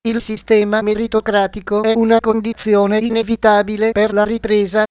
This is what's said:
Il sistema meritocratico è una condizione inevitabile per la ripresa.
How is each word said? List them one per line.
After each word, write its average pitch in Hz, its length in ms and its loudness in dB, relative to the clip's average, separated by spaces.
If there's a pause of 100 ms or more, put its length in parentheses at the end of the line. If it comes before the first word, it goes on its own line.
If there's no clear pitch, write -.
Il 226 200 -4
sistema 214 600 0
meritocratico 214 1000 -2
è 220 100 0
una 226 280 2
condizione 214 760 0
inevitabile 214 920 0
per 208 220 0
la 202 100 2
ripresa. 214 680 0